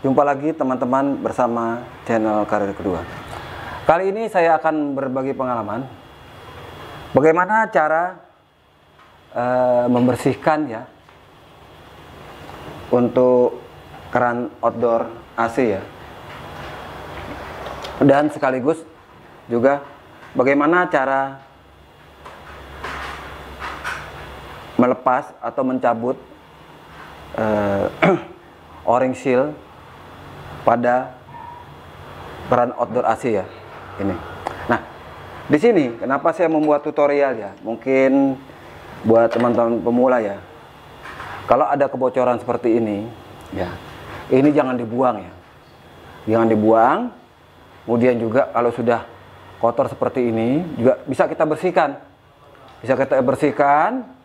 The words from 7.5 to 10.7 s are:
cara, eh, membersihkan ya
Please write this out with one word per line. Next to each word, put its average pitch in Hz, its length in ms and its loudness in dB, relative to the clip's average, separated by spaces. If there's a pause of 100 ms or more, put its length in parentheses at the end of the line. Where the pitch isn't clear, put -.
cara, 170 480 0 (1200)
eh, 123 480 2
membersihkan 123 800 2
ya 120 240 -10 (2000)